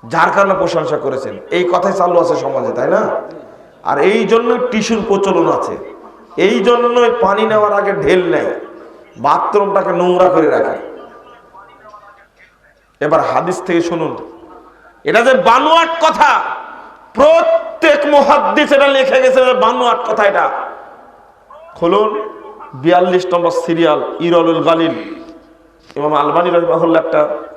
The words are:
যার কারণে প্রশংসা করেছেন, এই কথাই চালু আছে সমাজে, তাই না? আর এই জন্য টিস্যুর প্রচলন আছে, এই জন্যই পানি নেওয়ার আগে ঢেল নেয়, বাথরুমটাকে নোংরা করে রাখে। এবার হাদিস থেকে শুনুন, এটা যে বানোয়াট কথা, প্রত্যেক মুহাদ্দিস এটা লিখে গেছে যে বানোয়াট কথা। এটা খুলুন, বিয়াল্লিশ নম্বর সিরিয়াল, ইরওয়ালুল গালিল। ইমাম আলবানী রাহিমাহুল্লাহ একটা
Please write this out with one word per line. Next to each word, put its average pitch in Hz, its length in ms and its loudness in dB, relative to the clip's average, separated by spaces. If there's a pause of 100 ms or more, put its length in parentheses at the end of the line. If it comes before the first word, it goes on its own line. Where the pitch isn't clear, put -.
যার 160 300 0
কারণে 196 180 2
প্রশংসা 170 440 -2
করেছেন, 131 420 -6 (120)
এই 175 220 0
কথাই 185 200 0
চালু 175 260 2
আছে 165 160 0
সমাজে, 127 380 -4
তাই 127 160 -2
না? 220 320 -2 (600)
আর 139 160 -2
এই 202 260 2
জন্য 240 460 0
টিস্যুর 220 360 -2
প্রচলন 190 420 0
আছে, - 460 -6 (420)
এই 214 220 0
জন্যই 240 520 2 (100)
পানি 202 240 0
নেওয়ার 214 280 0
আগে 196 200 0
ঢেল 175 380 0
নেয়, - 280 -4 (580)
বাথরুমটাকে 185 760 0
নোংরা 180 380 2
করে 156 200 2
রাখে। - 400 -2 (2250)
এবার 151 160 2
হাদিস 135 400 -4
থেকে 170 200 -2
শুনুন, 156 360 -4 (840)
এটা 214 180 2
যে 254 120 4
বানোয়াট 302 560 4 (120)
কথা, 285 400 2 (720)
প্রত্যেক 302 920 2
মুহাদ্দিস 285 680 2
এটা 277 160 4
লিখে 269 340 2
গেছে 262 240 4
যে 254 80 2
বানোয়াট 240 560 0
কথা। 220 140 0
এটা 196 260 2 (1300)
খুলুন, 208 540 -2 (440)
বিয়াল্লিশ 180 600 2
নম্বর 170 180 0
সিরিয়াল, 165 680 -2
ইরওয়ালুল 165 440 0
গালিল। 165 280 0 (1040)
ইমাম 151 180 -2
আলবানী 151 360 0
রাহিমাহুল্লাহ 165 560 0
একটা 151 220 0 (300)